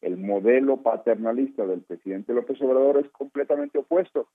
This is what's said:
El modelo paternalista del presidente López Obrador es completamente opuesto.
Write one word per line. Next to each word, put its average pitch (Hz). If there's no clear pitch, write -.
El 90
modelo 117
paternalista 113
del 90
presidente 95
López 123
Obrador 135
es 143
completamente 143
opuesto. 160